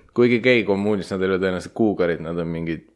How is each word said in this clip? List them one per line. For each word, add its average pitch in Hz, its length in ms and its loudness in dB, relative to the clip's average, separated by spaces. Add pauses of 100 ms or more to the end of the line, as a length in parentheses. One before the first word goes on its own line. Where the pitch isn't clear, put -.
(120)
Kuigi 120 280 4
gei 120 240 4
kommuunis 98 460 -2
nad 95 140 -2
ei 95 80 0
ole 92 80 0
tõenäoliselt 92 340 -2
kuugarid, 90 460 0
nad 82 180 -8
on 85 140 -4
mingid 82 440 -6